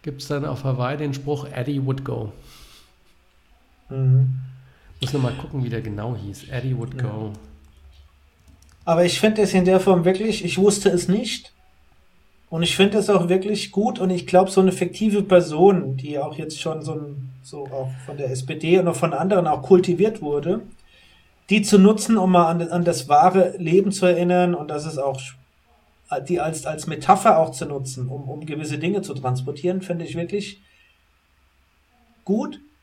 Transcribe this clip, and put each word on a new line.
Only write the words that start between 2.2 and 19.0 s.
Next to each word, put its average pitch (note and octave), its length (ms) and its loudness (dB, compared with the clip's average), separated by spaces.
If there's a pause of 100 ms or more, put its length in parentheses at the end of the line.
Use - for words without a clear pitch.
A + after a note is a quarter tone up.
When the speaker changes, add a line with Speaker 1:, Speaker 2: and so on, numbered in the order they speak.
Speaker 2:
Mhm. C3 520 2 (600)
Speaker 1:
Muss B2+ 120 -4
noch C#3+ 100 0
mal B2 120 -2
gucken, C3+ 300 -8
wie A#2 60 -6
der A2+ 100 -4
genau G#2+ 360 -8
hieß. G2 340 -14
„Eddie C3 260 -4
would A#2 180 -8
Speaker 2:
Ja. C3 80 -6
Speaker 1:
go.“ G#2+ 300 -6 (1500)
Speaker 2:
Aber E3+ 180 4
ich F3 160 0
find G#3+ 180 2
es G#3 140 2
in F#3 120 4
der F#3 160 6
Form F#3 240 4
wirklich, F#3+ 400 0
ich F3 140 -2
wusste G3 320 4
es F3 180 0
nicht. - 440 -2 (960)
Und E3 140 -4
ich E3 140 -2
find G3+ 180 4
es G#3 160 0
auch E3+ 180 2
wirklich F#3+ 440 -2
gut. A#3 260 -2
Und F#3 120 0
ich F3 160 -4
glaub, F#3 220 4
so F#3+ 120 2
eine F#3 100 6
fiktive G3 520 -2
Person, E3 760 4
die C#3+ 220 -8
auch C3+ 180 -6
jetzt D#3 240 -10
schon D#3+ 220 -6
so D#3 120 -8
ein, C#3+ 380 -12 (100)
so D3 240 -14
auch C3 240 -8 (160)
von C#3+ 100 -14
der C#3 140 -6
S C3 160 -6
P D#3+ 80 -8
D E3 240 4
und F3 100 4
auch E3 80 -2
von D#3+ 160 0